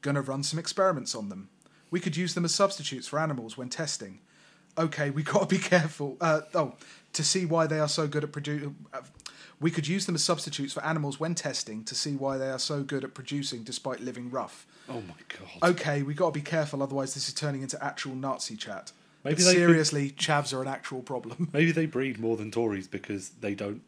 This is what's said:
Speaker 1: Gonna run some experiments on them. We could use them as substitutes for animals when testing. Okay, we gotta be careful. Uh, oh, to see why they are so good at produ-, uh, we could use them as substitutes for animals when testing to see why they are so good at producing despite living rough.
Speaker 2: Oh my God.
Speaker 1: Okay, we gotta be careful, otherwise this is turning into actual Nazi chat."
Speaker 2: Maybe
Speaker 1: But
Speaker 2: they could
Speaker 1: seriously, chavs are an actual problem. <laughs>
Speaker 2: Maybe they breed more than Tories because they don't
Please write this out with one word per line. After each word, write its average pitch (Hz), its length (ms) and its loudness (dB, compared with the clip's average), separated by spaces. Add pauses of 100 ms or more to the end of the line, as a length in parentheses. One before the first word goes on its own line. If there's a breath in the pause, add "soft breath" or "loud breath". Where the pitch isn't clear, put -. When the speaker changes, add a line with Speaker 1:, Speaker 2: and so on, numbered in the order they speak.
Speaker 1:
Gonna 143 220 0
run 135 200 -4
some 151 160 -2
experiments 170 560 2
on 107 140 -6
them. 98 200 -12 (420 soft breath)
We 175 100 0
could 165 160 -2
use 175 180 -2
them 175 100 0
as 160 100 0
substitutes 160 520 0
for 143 140 -2
animals 131 360 -2
when 123 120 -8
testing. 113 500 -6 (580 soft breath)
Okay, 151 340 0
we 147 120 -2
gotta 196 240 4
be 185 120 4
careful. 151 640 2
Uh, 160 200 4 (140)
oh, 151 200 2 (380 loud breath)
to - 120 -2
see 185 220 2
why 160 220 4
they 156 100 2
are 151 100 4
so 151 200 0
good 147 160 0
at 147 80 -8
produ-, 147 420 -4 (180)
uh, 135 80 -10 (600 loud breath)
we 160 100 4
could 165 180 -2
use 190 160 0
them 180 120 0
as 147 80 2
substitutes 143 500 -2
for - 100 -6
animals 147 340 0
when 165 160 -2
testing 113 500 -4
to - 100 -10
see 147 200 -2
why 135 220 -2
they 135 140 -2
are 131 80 -4
so 143 240 -2
good 139 220 -4
at 131 100 -12
producing 139 480 -6
despite 123 380 -6
living 123 300 -8
rough. 120 360 -6 (220 loud breath)
Speaker 2:
Oh 123 120 -6
my 87 140 -12 (140)
God. - 420 0
Speaker 1:
Okay, 151 320 0
we 143 100 -4
gotta 156 200 2
be 147 100 -4
careful, 147 400 -2
otherwise 135 320 -2
this 135 140 -4
is - 60 -8
turning 139 280 -4
into - 220 -6
actual 135 300 -6
Nazi 131 420 -4
chat." - 360 -10 (320 soft breath)
Speaker 2:
Maybe 151 120 2
Speaker 1:
But 175 80 6
Speaker 2:
they 180 100 10
could 180 60 10
Speaker 1:
seriously, 151 500 8
chavs 143 420 0
are 131 100 -4
an 131 60 -4
actual 131 340 -6
problem. 123 480 -6
<laughs> - 20 -16
Speaker 2:
Maybe 160 200 6
they 160 140 2
breed 127 340 -2
more 113 160 2
than 107 160 -4
Tories 107 340 0
because 98 440 -8 (100)
they 101 160 -2
don't 104 320 -6